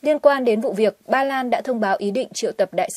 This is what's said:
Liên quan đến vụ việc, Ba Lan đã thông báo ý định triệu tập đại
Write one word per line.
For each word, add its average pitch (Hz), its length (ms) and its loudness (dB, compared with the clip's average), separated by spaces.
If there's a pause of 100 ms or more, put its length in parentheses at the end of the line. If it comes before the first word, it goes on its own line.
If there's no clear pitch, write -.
Liên 294 180 0
quan 277 260 4
đến 220 160 2
vụ 269 120 -2
việc, 202 240 0 (100)
Ba 269 160 2
Lan 262 260 -2
đã - 120 -2
thông 247 180 -4
báo 196 200 0
ý 202 120 -2
định 254 220 -2
triệu - 180 -4
tập - 220 -2
đại 175 240 -2